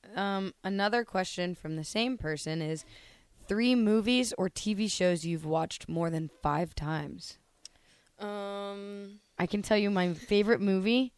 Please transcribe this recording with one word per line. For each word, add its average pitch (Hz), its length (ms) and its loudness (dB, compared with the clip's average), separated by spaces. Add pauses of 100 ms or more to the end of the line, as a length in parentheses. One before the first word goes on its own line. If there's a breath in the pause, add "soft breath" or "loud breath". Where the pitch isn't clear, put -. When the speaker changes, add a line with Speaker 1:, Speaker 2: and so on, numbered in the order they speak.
(140)
Speaker 1:
Um, 196 480 -2
another 202 420 0
question 180 500 -2
from 160 220 -6
the 156 80 -6
same 240 320 0
person 156 460 -4
is, 156 220 -4 (640 loud breath)
three 240 260 4
movies 226 640 4
or 185 100 2
T - 260 -2
V 208 140 0
shows 175 360 2
you've 165 220 -2
watched 160 420 -2
more 165 220 0
than 160 200 -4 (120)
five 156 320 0
times? 151 640 -6 (800 loud breath)
Speaker 2:
Um, 202 1040 -8 (180)
Speaker 1:
I 180 80 2
can 208 160 -2
tell 214 140 4
you 202 140 4
my 180 240 2
favorite 208 460 4
movie 202 580 2